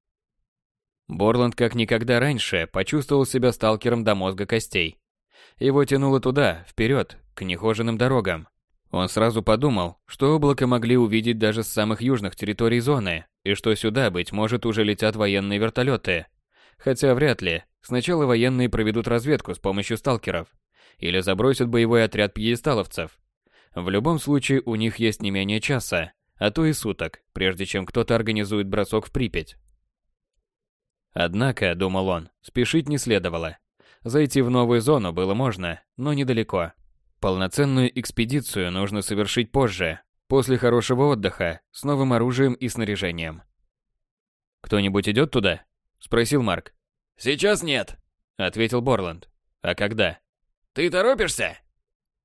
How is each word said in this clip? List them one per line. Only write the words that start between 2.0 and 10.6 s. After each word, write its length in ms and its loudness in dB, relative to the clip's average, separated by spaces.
раньше 520 -2
почувствовал 540 0
себя 260 2
сталкером 520 0
до 120 2
мозга 300 -4
костей. 520 -2
Его 260 4
тянуло 340 2
туда, 480 0
вперёд, 500 0
к 80 -12
нехоженным 540 -2
дорогам. 500 0
Он 180 -2
сразу 360 2
подумал, 540 0
что 280 2
облако 320 2